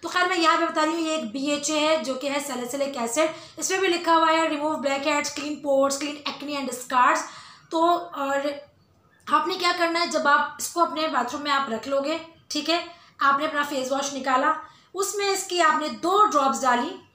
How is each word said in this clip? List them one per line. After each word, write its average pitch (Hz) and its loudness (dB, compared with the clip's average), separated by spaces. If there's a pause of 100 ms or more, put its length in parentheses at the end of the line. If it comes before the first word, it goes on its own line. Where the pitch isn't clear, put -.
तो 339 -6
खैर 359 2
मैं 370 0
यहाँ 320 4
पे 330 2
बता 320 0
रही 320 0
हूँ, 339 -2
ये 311 -2
एक 233 -6
बीएचए 294 -2
है 311 2
जो 262 -2
कि 277 -6
है 285 -2
salicylic 269 -4
acid। 302 0 (280)
इसमें 370 -2
भी 381 2
लिखा 339 2
हुआ 320 6
है 320 4
remove 302 -2
blackheads, 285 0
clean 294 -6
pores, 277 2
clean 294 -6 (140)
acne 285 -8
and 254 -6
scars। 269 2 (480)
तो 330 2
और 285 0 (760)
आपने 311 2
क्या 349 0
करना 339 0
है, 349 0
जब 302 0
आप 294 4
इसको - -2
अपने 320 0
bathroom 277 -2
में 294 -2
आप 277 0
रख 226 -6
लोगे, 277 0 (300)
ठीक 294 -4
है, 330 2 (400)
आपने 285 2
अपना 294 -2
face 262 -4
wash 277 -2
निकाला, 269 2 (400)
उसमें 403 -2
इसकी 381 -2
आपने 311 2
दो 359 2
drops 262 2
डाली 262 0 (200)